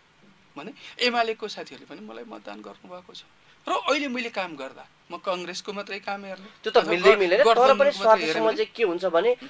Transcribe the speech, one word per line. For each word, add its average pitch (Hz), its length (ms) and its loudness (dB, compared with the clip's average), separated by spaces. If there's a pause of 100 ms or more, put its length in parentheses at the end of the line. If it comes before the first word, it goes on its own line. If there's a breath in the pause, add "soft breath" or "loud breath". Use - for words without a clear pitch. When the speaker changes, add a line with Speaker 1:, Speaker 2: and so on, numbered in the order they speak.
(580)
Speaker 1:
भने 196 140 -16 (280 loud breath)
एमालेको 233 480 -2
साथीहरूले 143 480 -16
पनि 190 100 -20
मलाई 113 180 -16
मतदान 107 360 -16
गर्नुभएको 101 520 -20
छ। - 100 -20 (460 soft breath)
र 320 40 -4
अहिले 294 360 -4
मैले 240 220 -8
काम 180 260 -8
गर्दा 135 320 -16 (220)
म 170 60 -12
कङ्ग्रेसको 180 560 -8
मात्रै 202 260 -12
काम 202 260 -12
हेर्ने 190 220 -16 (160)
Speaker 2:
त्यो 214 100 -6
त - 40 6
Speaker 1:
अथवा 165 140 6
Speaker 2:
मिल्दै 180 260 6
Speaker 1:
ग-, - 20 2
Speaker 2:
मिलेन। 185 200 4
तर 247 60 6
पनि 226 60 6
Speaker 1:
गठबन्धनको 247 340 6
मात्रै 277 180 0
Speaker 2:
स्वार्थ 214 180 6
Speaker 1:
हेर्ने 160 140 -2
Speaker 2:
समूह 220 140 0
Speaker 1:
भने 208 80 -2
Speaker 2:
चाहिँ 214 180 -4
के 233 100 -2
हुन्छ 180 200 0
भने 185 320 2 (120)